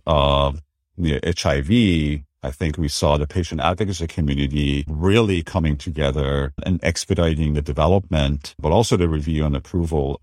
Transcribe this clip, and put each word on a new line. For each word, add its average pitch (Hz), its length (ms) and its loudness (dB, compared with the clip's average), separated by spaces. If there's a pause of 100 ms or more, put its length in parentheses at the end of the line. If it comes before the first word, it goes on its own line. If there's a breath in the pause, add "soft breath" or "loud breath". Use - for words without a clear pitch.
of 71 560 2 (340)
the 78 320 0
H - 180 -2
I 71 160 2
V, 80 640 2 (200)
I 67 80 -6
think 78 260 -4
we 78 100 0
saw 76 300 2
the 73 80 0
patient 80 360 -4
advocacy 92 440 -2
community 71 800 -2
really 95 540 2
coming 80 340 0
together 69 760 -2 (100)
and 90 200 0
expediting 82 720 0
the 73 80 0
development, 76 960 0
but 76 120 0
also 113 240 2
the 87 140 2
review 78 340 0
and 73 120 0
approval 76 680 -2